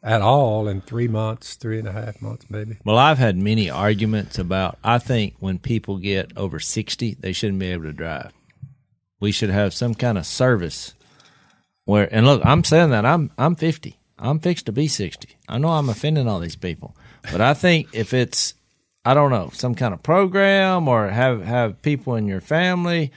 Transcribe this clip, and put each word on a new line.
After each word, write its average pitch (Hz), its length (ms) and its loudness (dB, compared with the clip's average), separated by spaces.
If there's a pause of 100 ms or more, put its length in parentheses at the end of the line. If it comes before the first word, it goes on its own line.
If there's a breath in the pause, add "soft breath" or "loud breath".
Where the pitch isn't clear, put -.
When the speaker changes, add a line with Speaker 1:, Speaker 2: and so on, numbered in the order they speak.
Speaker 1:
at 107 180 0
all 110 480 2
in 98 140 -6
three 117 260 -4
months, 110 460 -4
three 110 240 -8
and 110 100 -8
a 95 40 -10
half 110 280 -10
months, 110 300 -12
maybe. 107 340 -10
Speaker 2:
Well, 107 140 4
I've 147 180 6
had 110 220 2
many 104 320 2
arguments 104 680 0
about, 92 460 -2
I 117 140 2
think 113 420 -2
when 95 180 -4
people 104 380 -4
get 95 400 -2
over 80 240 -6
sixty, - 580 -6
they 92 140 -8
shouldn't 98 260 -4
be 92 100 -4
able 87 160 -6
to 76 100 -10
drive. 80 380 -10 (880)
We 104 140 0
should 104 160 -2
have 98 240 0
some 120 220 -4
kind 113 240 -2
of 85 80 -6
service 113 680 0 (920 soft breath)
where, 104 280 4
and 110 120 6
look, 139 180 6
I'm 156 200 4
saying 160 260 6
that 110 160 2
I'm, 147 320 2
I'm 156 180 2
fifty. 156 400 -4 (220)
I'm 139 200 -2
fixed 165 260 -2
to 113 80 -6
be 143 160 0
sixty. - 480 -8 (100)
I 110 120 -6
know 151 100 2
I'm 151 220 0
offending 147 360 0
all 101 140 -2
these 85 160 -8
people, - 400 -10 (340 soft breath)
but 160 120 0
I 131 100 4
think 165 400 2
if 110 220 -4
it's, - 400 0 (500)
I 123 80 4
don't 143 180 4
know, 95 220 -2
some 123 220 -4
kind 117 180 -2
of 85 100 -10
program 190 880 2
or 110 200 2
have, 113 360 0
have 113 380 -2
people 131 320 -2
in 110 120 -2
your 95 140 -4
family, 175 760 0